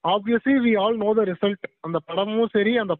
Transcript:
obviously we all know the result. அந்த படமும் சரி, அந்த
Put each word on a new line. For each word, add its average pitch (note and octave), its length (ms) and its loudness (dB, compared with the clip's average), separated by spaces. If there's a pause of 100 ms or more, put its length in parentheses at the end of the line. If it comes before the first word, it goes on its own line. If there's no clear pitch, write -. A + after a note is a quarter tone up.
obviously G#3+ 560 0
we A#3 160 2
all G#3 180 0
know G#3+ 220 0
the A3 80 2
result. G3 380 -2 (180)
அந்த E3 260 -6
படமும் G#3 460 -2
சரி, G#3 240 2
அந்த G3 240 -2